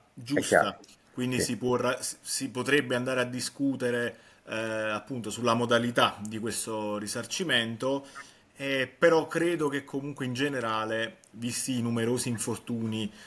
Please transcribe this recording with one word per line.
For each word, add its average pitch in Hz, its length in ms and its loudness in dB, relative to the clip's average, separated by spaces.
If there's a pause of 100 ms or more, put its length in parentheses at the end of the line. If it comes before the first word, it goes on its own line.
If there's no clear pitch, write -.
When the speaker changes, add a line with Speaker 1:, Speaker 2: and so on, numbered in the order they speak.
(220)
Speaker 1:
giusta, 120 180 0
Speaker 2:
È - 20 2
chiaro. - 360 4 (340)
Speaker 1:
quindi 127 260 -2
Speaker 2:
Sì. 123 140 2
Speaker 1:
si 110 40 -2
può 123 200 2
ra-, 123 240 0
si - 500 -6
potrebbe 127 440 2
andare 127 260 0
a 123 40 0
discutere, 123 920 -2 (300)
eh, - 100 -8
appunto 110 720 -4
sulla 117 240 2
modalità 120 640 4
di 107 180 -6
questo 107 600 -2
risarcimento, 120 1080 -2 (500)
eh, 135 420 -2
però 165 280 6
credo 160 420 0
che 139 160 -2
comunque 139 420 -6
in 127 80 -2
generale, 113 840 0 (140)
visti 120 460 -2
i 117 40 2
numerosi 117 460 2
infortuni, 110 840 -4 (160)